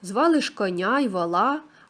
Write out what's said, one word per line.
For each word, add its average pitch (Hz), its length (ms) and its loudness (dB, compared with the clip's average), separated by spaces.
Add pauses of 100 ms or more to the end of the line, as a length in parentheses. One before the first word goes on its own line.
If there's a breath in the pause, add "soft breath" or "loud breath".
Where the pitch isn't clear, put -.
звалиш 269 480 2
коня 190 500 -2
й 269 80 2
вола, 185 540 0 (280 loud breath)